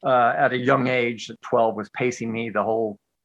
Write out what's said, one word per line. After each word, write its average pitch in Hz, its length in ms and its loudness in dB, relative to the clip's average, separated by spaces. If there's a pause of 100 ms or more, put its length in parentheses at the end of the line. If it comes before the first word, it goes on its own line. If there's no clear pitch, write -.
uh, 127 320 4
at 139 160 2
a 127 60 -2
young 127 300 2
age, 120 420 -2
at 113 140 -16
twelve, 113 320 2
was 104 160 -8
pacing 123 400 -4
me, 113 180 -6
the 101 140 -2
whole 110 340 -2 (280)